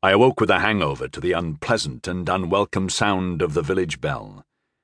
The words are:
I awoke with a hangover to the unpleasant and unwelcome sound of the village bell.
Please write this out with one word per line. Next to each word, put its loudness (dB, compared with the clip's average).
I 6
awoke 6
with 2
a 4
hangover 0
to -12
the -2
unpleasant -2
and -6
unwelcome 0
sound 0
of 0
the 2
village -2
bell. -6